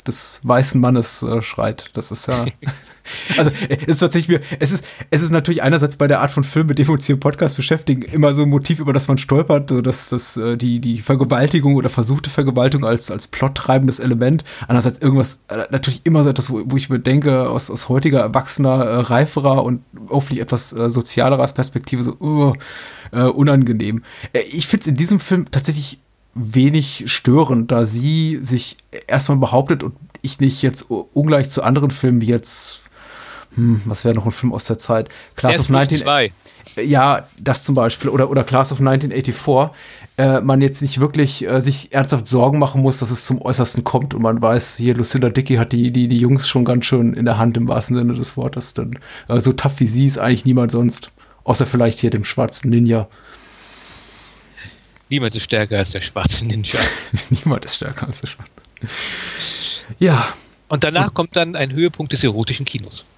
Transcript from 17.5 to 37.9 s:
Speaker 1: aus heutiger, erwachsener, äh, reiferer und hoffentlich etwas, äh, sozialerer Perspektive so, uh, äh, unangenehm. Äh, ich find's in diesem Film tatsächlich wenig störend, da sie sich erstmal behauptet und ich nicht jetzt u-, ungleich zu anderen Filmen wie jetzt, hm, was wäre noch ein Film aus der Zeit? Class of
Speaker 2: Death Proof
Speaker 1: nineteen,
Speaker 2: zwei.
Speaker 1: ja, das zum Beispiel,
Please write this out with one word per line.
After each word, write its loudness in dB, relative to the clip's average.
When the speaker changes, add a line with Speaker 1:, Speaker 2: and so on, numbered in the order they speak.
Speaker 1:
aus -6
heutiger, 2
erwachsener, 0
äh, -2
reiferer 2
und -2
hoffentlich -2
etwas, -4
äh, -2
sozialerer 0
Perspektive -4
so, -4
uh, 2
äh, 0
unangenehm. 2
Äh, 0
ich -4
find's 2
in 2
diesem 2
Film 0
tatsächlich -4
wenig 2
störend, 2
da 2
sie 0
sich -4
erstmal 2
behauptet 2
und -8
ich -8
nicht 2
jetzt -2
u-, -6
ungleich 2
zu -4
anderen 2
Filmen 2
wie -2
jetzt, -4
hm, 2
was -4
wäre 4
noch -2
ein 0
Film -2
aus -6
der -2
Zeit? -2
Class 2
of 0
Speaker 2:
Death -2
Proof 4
Speaker 1:
nineteen, 2
Speaker 2:
zwei. 0
Speaker 1:
ja, 2
das -2
zum 0
Beispiel, 0